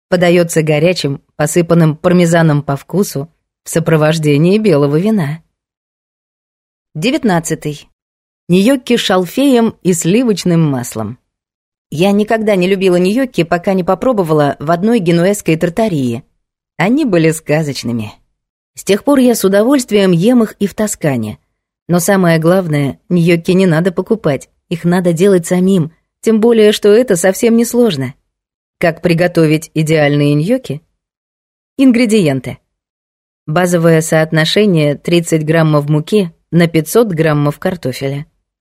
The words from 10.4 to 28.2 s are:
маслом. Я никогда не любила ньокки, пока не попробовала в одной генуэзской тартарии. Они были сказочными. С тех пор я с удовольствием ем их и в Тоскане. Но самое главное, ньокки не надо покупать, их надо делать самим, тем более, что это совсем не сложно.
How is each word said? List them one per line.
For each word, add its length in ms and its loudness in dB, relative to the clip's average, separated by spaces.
маслом. 600 -4
Я 200 0
никогда 460 0
не 100 0
любила 300 0
ньокки, 480 0
пока 300 -2
не 100 -2
попробовала 720 0
в 140 -4
одной 260 0
генуэзской 580 0
тартарии. 680 -4
Они 280 0
были 260 2
сказочными. 840 -4
С 80 -20
тех 220 -2
пор 160 2
я 160 2
с 80 -6
удовольствием 680 2
ем 320 2
их 160 -4
и 80 -2
в 80 -6
Тоскане. 640 -4
Но 140 0
самое 380 2
главное, 600 0
ньокки 420 0
не 140 2
надо 260 0
покупать, 560 -4
их 140 -8
надо 280 0
делать 340 2
самим, 460 0
тем 200 0
более, 320 4
что 160 0
это 260 4
совсем 420 0
не 100 2
сложно. 480 -2